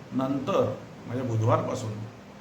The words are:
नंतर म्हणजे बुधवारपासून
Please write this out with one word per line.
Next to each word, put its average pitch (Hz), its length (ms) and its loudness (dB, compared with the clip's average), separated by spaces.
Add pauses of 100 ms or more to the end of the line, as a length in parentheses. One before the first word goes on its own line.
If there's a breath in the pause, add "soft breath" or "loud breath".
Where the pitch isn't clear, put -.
(120)
नंतर 135 600 2 (320)
म्हणजे 120 160 -2
बुधवारपासून 113 720 2 (480)